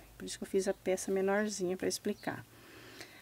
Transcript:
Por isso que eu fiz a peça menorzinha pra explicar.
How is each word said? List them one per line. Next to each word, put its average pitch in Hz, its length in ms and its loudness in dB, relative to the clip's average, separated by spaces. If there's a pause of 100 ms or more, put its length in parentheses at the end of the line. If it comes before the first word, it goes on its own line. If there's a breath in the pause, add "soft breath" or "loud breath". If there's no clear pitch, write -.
(180)
Por 190 60 -10
isso 185 140 -6
que 202 80 -6
eu - 40 -10
fiz 196 200 4
a 190 40 4
peça - 380 0
menorzinha 196 640 2
pra 185 140 0
explicar. - 560 -2 (760 loud breath)